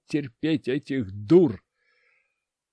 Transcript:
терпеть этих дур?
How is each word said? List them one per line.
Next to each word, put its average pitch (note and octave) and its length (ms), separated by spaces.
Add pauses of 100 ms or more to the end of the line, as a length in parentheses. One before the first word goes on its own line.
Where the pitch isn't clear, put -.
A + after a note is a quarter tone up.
терпеть D3 600
этих C3 420
дур? G#2 500 (1120)